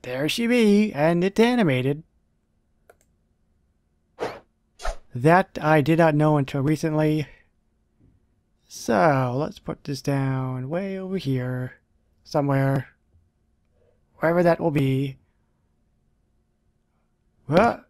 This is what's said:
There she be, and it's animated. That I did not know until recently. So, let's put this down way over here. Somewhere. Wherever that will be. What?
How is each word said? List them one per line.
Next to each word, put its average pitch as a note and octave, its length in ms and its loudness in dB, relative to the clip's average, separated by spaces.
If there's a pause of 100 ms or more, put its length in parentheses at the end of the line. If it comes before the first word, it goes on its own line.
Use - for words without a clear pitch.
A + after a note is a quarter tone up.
There C3 280 -6
she A#3 180 -2
be, G#3+ 460 4
and E3+ 300 0
it's G3 160 -2
animated. D#3 640 0 (3000)
That E3 460 2
I D#3 200 4
did D#3 160 2
not D#3+ 180 4
know D3+ 220 4
until C#3 240 -2
recently. D#3 640 -2 (1400)
So, C#3+ 680 0
let's - 220 -6
put - 260 -12
this C#3 160 -8
down C3 680 -4
way F#3+ 300 -8
over F#3+ 180 -8
here. B2+ 560 -6 (500)
Somewhere. C3+ 680 -2 (1300)
Wherever E3+ 280 0
that E3 160 2
will E3+ 120 -2
be. C3+ 460 -2 (2250)
What? F3 420 2